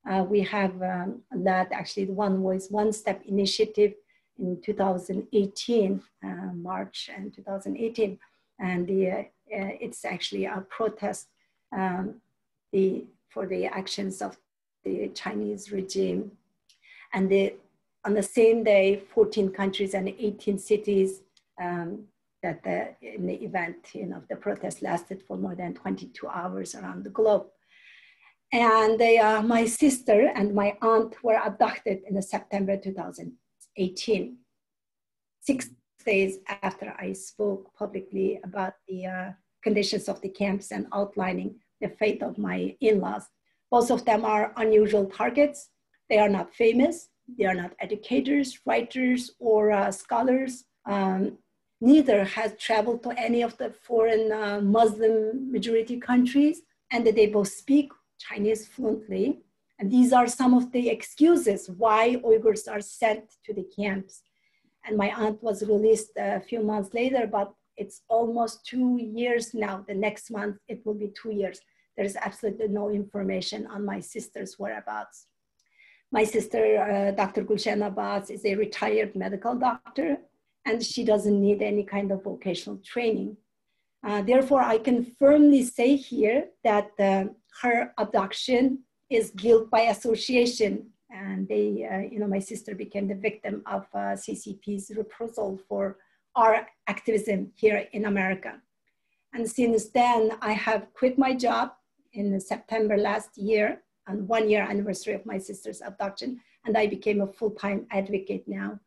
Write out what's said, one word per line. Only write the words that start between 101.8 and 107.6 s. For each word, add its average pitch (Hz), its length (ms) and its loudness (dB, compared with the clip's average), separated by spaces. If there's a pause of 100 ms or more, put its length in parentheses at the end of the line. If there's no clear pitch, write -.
in 202 260 -2
September 214 560 -2
last 208 420 -2
year, 214 440 0 (260)
on 196 200 -6
one 220 220 2
year 208 140 4
anniversary 202 500 -4
of - 120 -10
my 208 120 -8
sister's 190 440 -12
abduction, 202 580 -8 (260)
and 220 120 0
I 214 100 4
became 208 340 -2
a 196 60 -2
full-time 202 640 -6